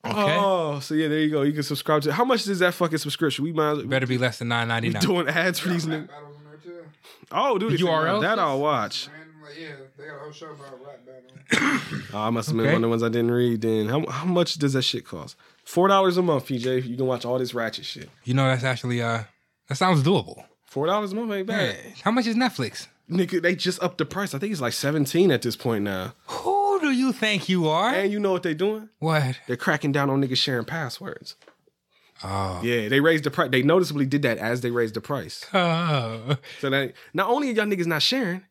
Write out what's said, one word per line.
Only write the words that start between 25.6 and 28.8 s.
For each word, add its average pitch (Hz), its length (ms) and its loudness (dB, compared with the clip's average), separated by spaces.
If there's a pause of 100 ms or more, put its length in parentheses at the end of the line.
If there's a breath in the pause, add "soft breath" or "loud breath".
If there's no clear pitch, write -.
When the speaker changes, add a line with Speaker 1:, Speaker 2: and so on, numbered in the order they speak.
Speaker 2:
now. 95 320 -4 (120)
Speaker 1:
Who - 280 -2 (260)
do 302 100 2
you 262 220 2
think 208 360 0
you 180 200 2
are? 190 260 2
Speaker 2:
And 196 180 2
you 208 80 -2
know 196 120 2
what 180 100 0
they 175 100 0
doing? 214 460 -2